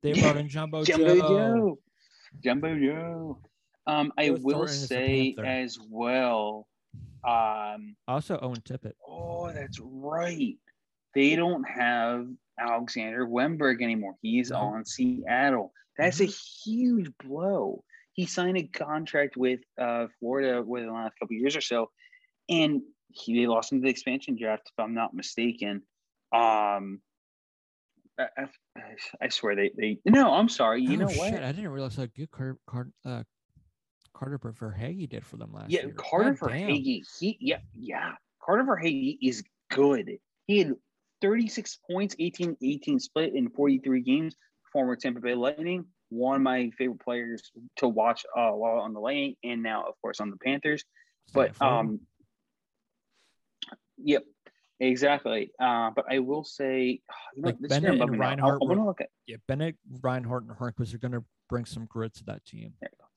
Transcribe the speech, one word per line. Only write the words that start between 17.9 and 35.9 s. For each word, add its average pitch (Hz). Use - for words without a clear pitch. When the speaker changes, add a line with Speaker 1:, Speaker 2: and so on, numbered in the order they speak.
Speaker 2:
He 180
signed 180
a 170
contract 151
with, 127
uh, 117
Florida 127
within 117
the 113
last 113
couple 113
of 110
years 143
or 151
so, 117
and 151
he, 117
they 117
lost 113
him 135
to 127
the 135
expansion 131
draft, 110
if -
I'm 110
not 117
mistaken. 104
Um, 104
I, 135
I, -
I 113
swear 104
they, 101
they, 107
no, 233
I'm 214
sorry. 127
You 185
Speaker 1:
Oh, -
Speaker 2:
know 190
what? 190
Speaker 1:
shit, -
I 131
didn't 190
realize 135
how 131
good 135
Car-, 131
Car-, 123
uh, 127
Carter 139
Ver-, 117
Verhaeghe 117
did 120
for -
them 107
last 104
Speaker 2:
Yeah, -
Speaker 1:
year. 139